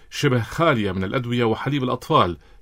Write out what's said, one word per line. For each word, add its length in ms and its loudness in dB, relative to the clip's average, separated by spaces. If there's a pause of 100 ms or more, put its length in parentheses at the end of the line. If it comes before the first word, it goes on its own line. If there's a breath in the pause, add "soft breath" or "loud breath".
(100)
شبه 300 0
خالية 520 0
من 120 -4
الأدوية 400 -2
وحليب 380 0
الأطفال، 560 0 (240 soft breath)